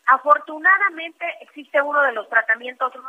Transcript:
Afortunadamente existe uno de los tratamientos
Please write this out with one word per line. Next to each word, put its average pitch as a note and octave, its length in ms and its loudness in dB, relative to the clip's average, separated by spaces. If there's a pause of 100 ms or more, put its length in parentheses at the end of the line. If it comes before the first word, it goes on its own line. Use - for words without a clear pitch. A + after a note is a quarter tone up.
Afortunadamente D#4+ 1160 2 (160)
existe C#4+ 420 -4
uno D4 200 0
de C4+ 100 2
los A3 160 -8
tratamientos A#3+ 680 -2 (140)